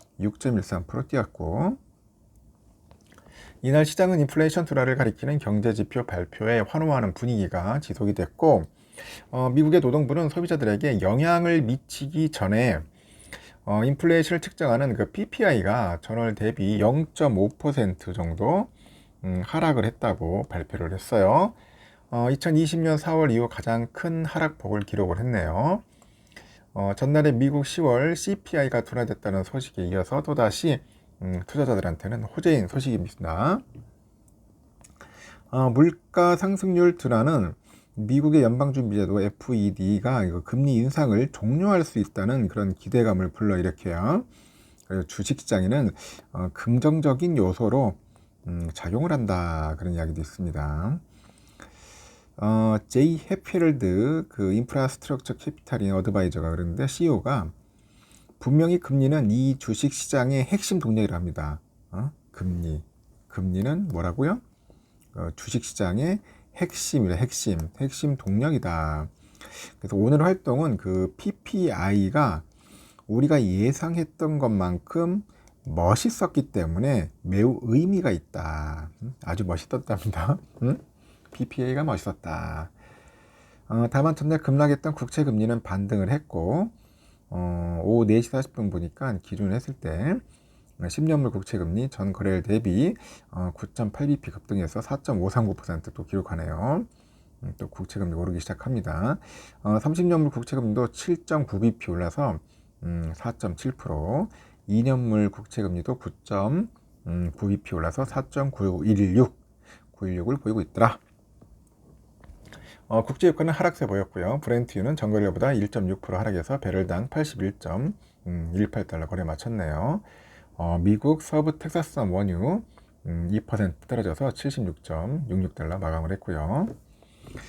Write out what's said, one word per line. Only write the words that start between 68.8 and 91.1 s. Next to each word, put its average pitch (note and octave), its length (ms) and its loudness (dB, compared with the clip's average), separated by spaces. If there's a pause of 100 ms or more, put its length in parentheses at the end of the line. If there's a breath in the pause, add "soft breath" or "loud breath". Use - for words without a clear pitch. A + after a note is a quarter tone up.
그래서 A#2 160 -4
오늘 C3+ 260 4
활동은 D#3 540 0
그 F#2 400 -2
피피아이가 G#2 1300 0 (640 loud breath)
우리가 C#3 340 4
예상했던 D3+ 960 0
것만큼 C#3 880 0 (400 soft breath)
멋있었기 G2 880 2
때문에 G#2 580 0 (120)
매우 G#2 400 2
의미가 D#3 500 2
있다. D#2 800 -6 (120)
음? A#2 220 -10
아주 F2+ 200 -4
멋있었답니다. F#2+ 920 -2 (240)
음? B2 160 0 (540 soft breath)
피피아이가 C3 500 -4
멋있었다. E2 880 -6 (1000 soft breath)
어, A#2 200 2
다만 D3+ 240 2
전날 D3+ 240 0
급락했던 C#3+ 560 2
국채 D3 300 -2
금리는 A2+ 400 2
반등을 G2 460 0
했고, C#3+ 600 0 (600 soft breath)
어, F2 520 -2
오후 A2+ 240 4
네 A2 140 6
시 A#2 100 -4
사십 C3 220 -4
분 G#2+ 180 -2
보니까 F2+ 520 -4
기준을 F#2+ 300 -4
했을 C3 220 -4
때 G#2 440 -4 (680 soft breath)
십 - 160 -2
년물 D3 260 2